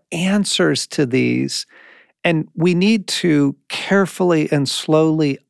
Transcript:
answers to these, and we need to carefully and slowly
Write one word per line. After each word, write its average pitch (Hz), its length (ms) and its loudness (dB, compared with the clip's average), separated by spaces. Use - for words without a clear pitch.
answers 180 760 0
to - 180 -2
these, 127 600 -2
and 160 300 0
we 175 220 0
need 202 320 2
to 147 480 0
carefully 180 840 0
and 143 180 0
slowly 156 720 0